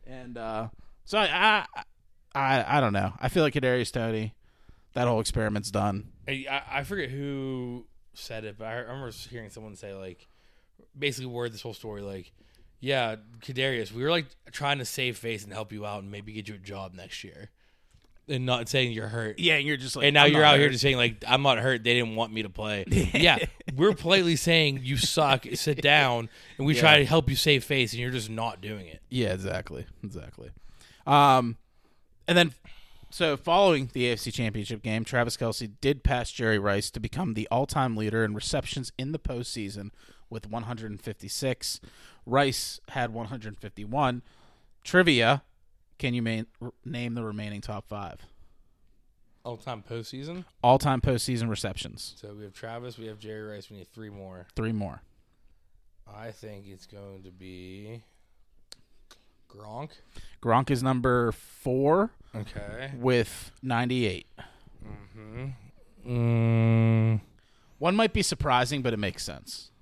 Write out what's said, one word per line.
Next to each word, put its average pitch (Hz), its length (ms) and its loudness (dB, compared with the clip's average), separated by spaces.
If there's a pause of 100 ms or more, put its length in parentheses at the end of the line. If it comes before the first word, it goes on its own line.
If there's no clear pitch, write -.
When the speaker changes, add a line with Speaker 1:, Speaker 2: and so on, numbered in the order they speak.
Speaker 1:
And, 123 320 -14
uh, 113 300 -6 (360)
so - 140 0
I, 208 80 4
I, 190 560 2 (520)
I, 135 440 2
I - 20 6
don't 107 140 4
know. 98 260 2
I 127 80 -2
feel 170 140 4
like 147 120 2
Kadarius 127 380 0
Toney, 110 420 -2 (600)
that 123 120 2
whole 113 140 2
experiment's 107 500 -2
done. 101 380 -2 (180)
Speaker 2:
I, 135 240 -6
I, 139 120 -2 (180)
I 135 40 -6
forget 160 260 -4
who 131 760 -6 (300)
said 110 300 -12
it, 104 140 -12
but 110 80 -12
I 113 100 -8
remember 123 340 -10
hearing 104 400 -14
someone 110 260 -16
say, 101 180 -14
like, 95 320 -14 (720)
basically 131 280 -4
word 120 260 -6
this 104 100 -16
whole 113 120 -12
story, 104 260 -12
like, 98 320 -12 (480)
"Yeah, 127 360 -2 (260)
Kadarius, 127 500 -4
we 120 100 -6
were, 147 80 0
like, 165 160 -2 (240)
trying 143 280 -2
to 123 80 -6
save 127 320 -4
face 110 260 -6
and 101 80 -16
help 104 200 -10
you 104 120 -10
out 104 180 -8
and 101 80 -14
maybe 104 220 -14
get 107 160 -10
you 107 60 -14
a 101 40 -16
job 95 360 -14
next 90 280 -14
year." 104 280 -18 (760)
And 127 180 -4
not 123 220 -2
saying 127 240 2
you're 107 160 -6
hurt. 110 320 -4
Speaker 1:
Yeah, 165 160 6
and 143 100 0
you're 147 100 0
just 127 200 -8
like, 143 80 0
Speaker 2:
And 143 100 6
now 143 120 10
Speaker 1:
"I'm 147 60 8
Speaker 2:
you're 151 100 8
Speaker 1:
not 151 120 10
Speaker 2:
out 139 40 8
here 143 80 8
Speaker 1:
hurt." 139 60 4
Speaker 2:
just 123 100 -2
saying, 135 140 4
like, 120 300 0
"I'm 131 160 4
not 131 160 4
hurt. 123 240 0
They 120 120 2
didn't 113 200 0
want 113 180 -2
me 110 100 -4
to 104 80 -6
play." 104 360 -6
Speaker 1:
<laughs> - 260 2
Speaker 2:
Yeah, 147 260 6 (360)
we're 185 180 6
politely 170 440 4
saying, 151 480 4
"You 135 140 -2
suck. 139 560 2
Sit 143 280 -2
Speaker 1:
<laughs> - 0 -
Speaker 2:
down." 135 460 4 (280)
And 135 100 -4
we 151 100 4
Speaker 1:
Yeah. - 40 0
Speaker 2:
try 151 180 10
to 139 60 6
help 156 240 4
you 139 60 0
save 135 300 2
face, 127 280 0
and 120 80 -6
you're 123 120 -4
just 110 180 -6
not 110 300 -6
doing 101 260 -10
it. 80 220 -18
Speaker 1:
Yeah, 113 240 0
exactly. 92 520 -6 (200)
Exactly. 76 460 -14 (580)
Um, 131 480 6 (720)
and 170 100 6
then, 160 160 4 (560)
so 156 260 0
following 170 580 4
the 123 140 0
A 120 40 0
F 107 80 -4
C 117 100 -6
Championship 107 520 -4
game, 110 220 -2
Travis 120 320 0
Kelce 113 320 -4 (120)
did 139 240 0
pass 120 260 2
Jerry 110 300 2
Rice 101 320 0
to 117 80 -8
become 117 340 -4
the 107 160 -4
all-time 131 460 0
leader 107 260 0
in 107 120 0
receptions 123 600 -6
in 135 140 -6
the 160 80 -4
postseason 104 720 -8 (380)
with 110 200 -12
one 117 160 -8
hundred 110 280 -8
and 101 100 -12
fifty-six. - 800 -6 (440)
Rice 135 540 0 (120)
had 117 220 -4
one 113 140 -8
hundred 107 320 -12
fifty-one. 123 640 -2 (640)
Trivia, 139 580 6 (560)
can 123 160 -2
you 120 80 -2
ma-, 113 200 -2 (200)
r-, 117 100 -12 (120)
name 120 300 -8
the 117 100 -6
remaining 104 360 -8
top 101 280 -10
five? 101 320 -12 (1200)
Speaker 2:
All-time 117 420 -10
postseason? 135 580 -12 (180)
Speaker 1:
All-time 131 380 6
postseason 120 500 0
receptions. - 680 -8
Speaker 2:
So 104 180 -18
we 104 100 -16
have 95 100 -18
Travis, 117 440 -12
we 113 80 -14
have 107 120 -14
Jerry 107 240 -14 (120)
Rice, 98 160 -16
we 104 80 -18
need 90 140 -20
three 110 180 -16
more. 95 440 -16
Speaker 1:
Three 113 180 -2
more. 98 300 -6 (1040)
Speaker 2:
I 107 240 -14
think 104 380 -18
it's 95 180 -20
going 98 380 -18
to 92 60 -18
be 92 720 -16 (1500)
Gronk. 110 400 -12 (520)
Speaker 1:
Gronk 120 280 2
is 127 120 2
number 123 500 2
four 147 800 0 (220)
Speaker 2:
Okay. 107 600 -10
Speaker 1:
with 120 540 0 (120)
ninety-eight. 120 640 0 (600)
Speaker 2:
Mm-hmm. 107 600 -14 (640)
Mm. 113 1120 4 (580)
Speaker 1:
One 180 180 2
might 226 160 4
be 214 100 2
surprising, 135 600 2
but 120 120 0
it 104 40 -4
makes 101 260 -4
sense. - 460 -14 (120)